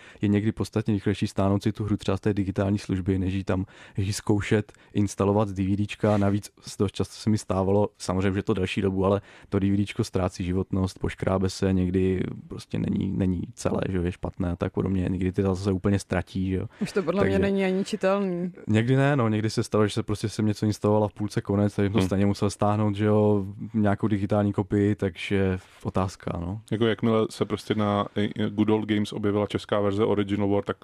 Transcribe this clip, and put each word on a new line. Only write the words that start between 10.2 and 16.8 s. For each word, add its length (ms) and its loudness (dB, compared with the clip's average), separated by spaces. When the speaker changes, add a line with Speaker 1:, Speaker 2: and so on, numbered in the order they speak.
Speaker 1:
životnost, 540 -2
poškrábe 520 -2
se, 220 0
někdy 500 2
prostě 300 -8
není, 380 -2
není 260 0
celé, 340 -2
že 80 -2
jo, 60 0
je 100 -2
špatné 380 -4
a 60 -4
tak 160 -4
podobně. 380 -2
Někdy 220 -2
ty 100 -2
zase 300 0
úplně 260 2
ztratí, 520 -4
že 60 0
jo. 100 -4